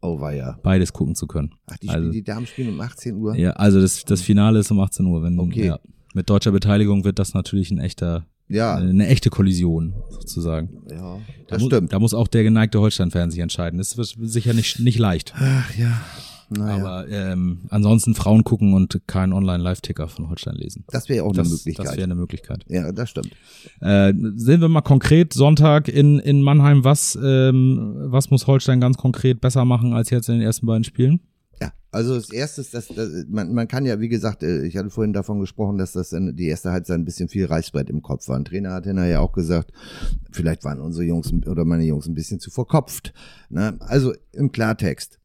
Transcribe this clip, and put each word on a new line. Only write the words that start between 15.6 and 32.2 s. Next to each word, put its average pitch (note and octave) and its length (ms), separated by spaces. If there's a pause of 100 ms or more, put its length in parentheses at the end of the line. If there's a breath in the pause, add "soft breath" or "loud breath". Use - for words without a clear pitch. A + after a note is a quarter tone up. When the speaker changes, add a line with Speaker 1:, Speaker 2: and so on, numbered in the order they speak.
Speaker 1:
ja. A#2 240 (480 loud breath)
Naja. G#2 340
Speaker 2:
Aber, F#2 260
ähm, F2+ 500 (100)
ansonsten G#2+ 460
Frauen A2 280
gucken G2+ 300
und F#2 320
keinen F#2 280
Online-Live-Ticker F2+ 720
von D#2+ 240
Holstein - 240
lesen. - 340
Speaker 1:
Das - 200
wäre A2+ 160
auch G#2 80
eine F2 100
Speaker 2:
Das, E2+ 80
Speaker 1:
Möglichkeit. D#2+ 340
Speaker 2:
das C#2 100
wäre F#2 100
eine F2+ 100
Möglichkeit. - 520
Speaker 1:
Ja, F2 240
das A2 200
stimmt. - 180 (500 loud breath)
Speaker 2:
Äh, G2 320 (240)
sehen B2+ 260
wir E3 60
mal D#3+ 140
konkret D#3 520
Sonntag D3 560
in, D3 280
in C#3+ 240
Mannheim. C#3+ 420
Was, - 400
ähm, C3 680 (140)
was C3 240
muss C3+ 160
Holstein C3 340
ganz B2 160
konkret B2+ 440
besser B2+ 220
machen A#2+ 300
als A#2 160
jetzt A#2+ 180
in A#2 120
den - 20
ersten A2+ 240
beiden A2+ 180
Spielen? C3 360 (420)
Speaker 1:
Ja, D2 120 (180)
also A#2+ 240
das A#2 160